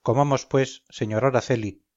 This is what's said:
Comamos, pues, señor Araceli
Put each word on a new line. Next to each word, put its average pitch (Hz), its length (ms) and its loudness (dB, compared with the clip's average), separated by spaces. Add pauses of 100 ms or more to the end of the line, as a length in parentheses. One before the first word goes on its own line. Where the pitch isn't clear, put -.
Comamos, 135 440 0
pues, - 440 -2
señor 107 360 -2
Araceli 117 600 -2 (120)